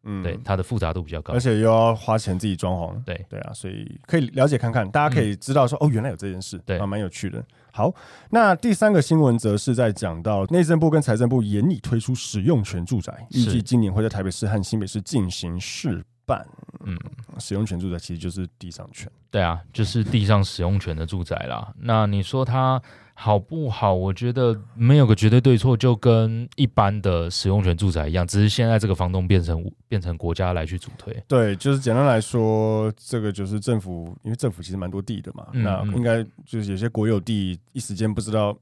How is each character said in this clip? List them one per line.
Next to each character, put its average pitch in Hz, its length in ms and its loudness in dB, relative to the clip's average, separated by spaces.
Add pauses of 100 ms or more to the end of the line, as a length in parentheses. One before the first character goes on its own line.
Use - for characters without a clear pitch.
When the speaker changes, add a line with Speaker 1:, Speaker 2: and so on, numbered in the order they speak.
Speaker 1:
嗯。 101 180 -8
Speaker 2:
对， 87 240 -6
它 98 100 0
的 92 60 -2
复 110 160 -4
杂 82 160 -2
度 90 80 -6
比 78 100 -10
较 80 120 -8
高。 - 100 -8
Speaker 1:
而 123 60 0
且 117 200 2
又 110 80 4
要 113 280 4
花 110 220 -2
钱 95 200 -2
自 92 80 -4
己 98 100 0
装 92 200 -2
潢。 87 280 -6
Speaker 2:
对。 92 240 -10
Speaker 1:
对 - 120 -14
啊， - 120 -12
所 - 180 -14
以 104 360 -14
可 170 120 0
以 135 100 2
了 135 200 2
解 147 120 2
看 120 120 -2
看， 110 200 0
大 147 180 2
家 131 40 0
可 131 80 2
以 104 140 -2
知 135 200 -4
道 135 120 6
说， 131 140 -2
Speaker 2:
嗯。 151 60 4
Speaker 1:
哦， - 40 4
原 110 120 0
来 131 80 -4
有 85 40 -8
这 98 160 -8
件 92 80 -8
事， 95 240 -12
Speaker 2:
对。 92 140 -4
Speaker 1:
啊， 98 80 -4
蛮 101 140 -4
有 98 100 -4
趣 - 220 -8
的。 82 120 -10 (320)
好， 117 160 2 (380)
那 214 280 6
第 240 140 0
三 208 220 4
个 165 80 6
新 160 180 2
闻 127 160 6
则 107 220 0
是 123 160 0
在 113 180 2
讲 85 300 -6
到 98 240 0
内 175 180 4
政 160 160 4
部 156 120 4
跟 156 100 4
财 113 160 0
政 120 100 2
部 123 140 2
研 104 260 2
拟 190 120 0
推 120 200 -2
出 135 140 -4
使 107 300 -4
用 131 200 2
权 87 220 -6
住 101 160 -2
宅， - 300 -12
Speaker 2:
是。 117 80 -2
Speaker 1:
预 117 60 4
计 113 180 0
今 120 180 2
年 98 100 0
会 104 120 0
在 110 40 0
台 107 140 -4
北 95 80 -2
市 104 180 -4
和 101 160 0
新 110 160 -2
北 92 60 -4
市 101 160 -6
进 101 260 -2
行 87 320 -6
试 92 460 -6 (180)
办。 - 220 -4 (400)
Speaker 2:
嗯。 90 100 -6 (440)
Speaker 1:
使 101 160 -6
用 104 100 0
权 95 140 -6
住 92 120 -4
宅 85 60 -6
其 85 160 -12
实 85 60 -10
就 90 100 -6
是 90 180 -8 (120)
地 90 100 -14
上 92 220 -16
权。 - 200 -18 (200)
Speaker 2:
对 101 100 0
啊， 85 180 0 (140)
就 113 100 -2
是 110 200 0
地 107 200 0
上 101 200 4
使 - 180 -6
用 95 180 0
权 82 160 -6
的 80 80 -6
住 87 200 -6
宅 - 120 -6 (140)
啦。 57 300 -10
那 110 260 2
你 101 160 0
说 131 240 -2
它 131 340 0 (360)
好 104 240 2
不 156 280 -6
好？ 101 260 2
我 92 200 0
觉 120 180 -2
得 120 240 2 (200)
没 120 220 6
有 135 100 8
个 107 80 8
绝 110 140 2
对 123 120 8
对 123 160 6
错， 123 180 4
就 120 200 4
跟 113 600 4
一 135 120 4
般 104 340 2
的 87 280 0
使 - 180 -2
用 98 160 4
权 90 120 4
住 92 160 2
宅 78 160 0
一 78 40 -2
样， 90 160 2
只 101 120 0
是 104 80 6
现 113 200 2
在 113 100 4
这 107 100 2
个 95 60 4
房 90 180 0
东 92 160 0
变 92 140 6
成， 82 220 -2 (240)
变 107 120 -2
成 85 180 -6
国 82 160 -4
家 90 200 0
来 80 120 -2
去 87 120 -6
主 - 200 -12
推。 - 180 -12 (120)
Speaker 1:
对， 113 280 2
就 139 180 0
是 135 60 0
简 123 160 0
单 139 100 4
来 117 160 4
说， 110 760 0
这 - 220 -6
个 107 120 -4
就 98 140 -6
是 104 140 -4
政 110 220 0
府， 87 420 -10
因 107 80 -6
为 117 40 -4
政 123 160 -2
府 87 100 -12
其 85 80 -14
实 92 80 -6
蛮 90 120 -6
多 98 120 -6
地 98 200 -8
的 - 120 -14
嘛， - 200 -18
Speaker 2:
嗯， 123 100 0
Speaker 1:
那 101 200 0 (120)
应 123 80 -2
该 113 200 2 (220)
就 113 160 -6
是 101 100 -4
有 95 60 -4
些 110 120 -2
国 110 180 0
有 110 120 2
地 92 400 -2 (120)
一 131 80 -8
时 107 160 -8
间 107 160 0
不 104 100 -4
知 104 100 -6
道， 107 200 2
Speaker 2:
嗯。 101 100 -8